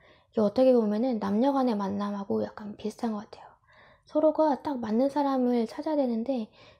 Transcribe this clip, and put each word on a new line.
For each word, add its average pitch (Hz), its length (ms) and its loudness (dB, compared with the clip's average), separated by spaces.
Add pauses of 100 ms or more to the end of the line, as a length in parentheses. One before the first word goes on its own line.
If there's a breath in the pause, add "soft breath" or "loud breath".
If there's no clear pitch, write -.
(320 soft breath)
이게 226 100 0
어떻게 254 320 4
보면은 220 460 0
남녀 208 320 0
간의 254 240 0
만남하고 202 680 -4
약간 208 320 -12
비슷한 220 360 -6
것 208 80 -6
같아요. - 280 -20 (580 soft breath)
서로가 311 580 2
딱 277 160 -4
맞는 226 300 0
사람을 254 580 0
찾아야 302 280 -4
되는데 240 540 -2 (300 loud breath)